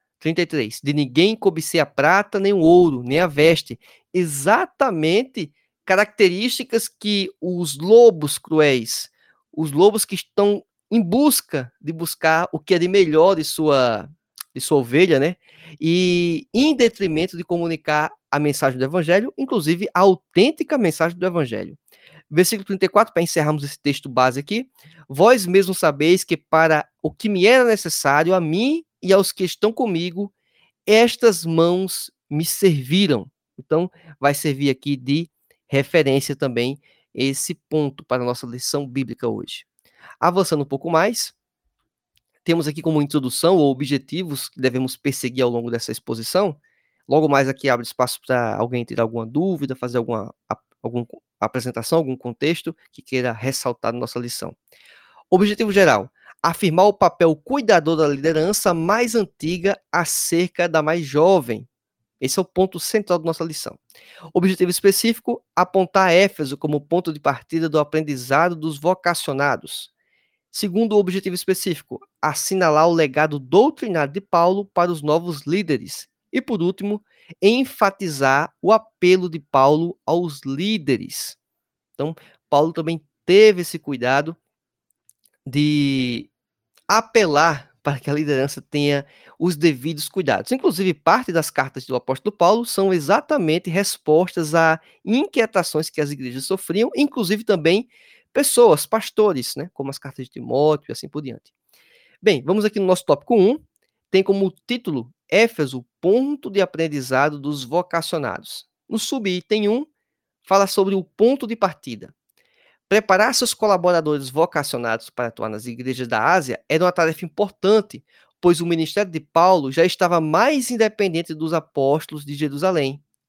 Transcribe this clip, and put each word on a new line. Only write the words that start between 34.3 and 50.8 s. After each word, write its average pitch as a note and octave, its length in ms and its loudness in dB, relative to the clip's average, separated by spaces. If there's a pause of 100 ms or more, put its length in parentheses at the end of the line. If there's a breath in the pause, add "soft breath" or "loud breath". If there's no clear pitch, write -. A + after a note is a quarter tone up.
servir C#3+ 360 -2
aqui C#3+ 260 -4
de C#3 340 -4 (380)
referência C#3 680 0
também C3 420 -4 (360)
esse C3+ 420 -4 (140)
ponto D3 340 -4
para B2 180 -4
a A#2+ 40 -4
nossa B2 200 -6
lição B2+ 400 -8
bíblica B2 420 -8
hoje. - 380 -10 (540 loud breath)
Avançando F3 440 0
um - 20 -6
pouco C#3 240 -8
mais, F3+ 440 0 (1080)
temos E3 240 0
aqui D3+ 140 -8
como D#3 200 0
introdução C#3+ 540 0
ou C#3+ 160 4
objetivos C#3+ 800 -6
que - 100 -20
devemos C3 380 -2
perseguir C3 460 -4
ao A#2+ 60 2
longo A#2 220 -6
dessa A#2 200 -6
exposição. C#3+ 640 -4 (500)
Logo D3+ 220 2
mais C#3 180 4
aqui C3+ 220 -4
abre A#2+ 160 0
espaço - 400 -4
pra A#2 300 -2
alguém A#2+ 280 -4
ter A#2 160 -10
alguma A2+ 260 -2
dúvida, D3 500 -4
fazer B2 220 -6
alguma A2+ 360 -6 (160)
ap-, - 120 -6 (220)